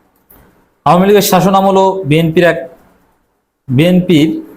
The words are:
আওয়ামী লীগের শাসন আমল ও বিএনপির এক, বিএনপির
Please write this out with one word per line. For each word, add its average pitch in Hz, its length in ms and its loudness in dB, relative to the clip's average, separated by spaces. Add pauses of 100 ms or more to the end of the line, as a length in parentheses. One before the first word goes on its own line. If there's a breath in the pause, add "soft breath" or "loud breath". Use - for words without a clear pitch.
(840)
আওয়ামী 175 220 2
লীগের 202 160 2
শাসন 196 320 0
আমল 196 220 0
ও 190 300 0
বিএনপির 160 380 0
এক, 165 240 -2 (1000)
বিএনপির 165 760 0 (140)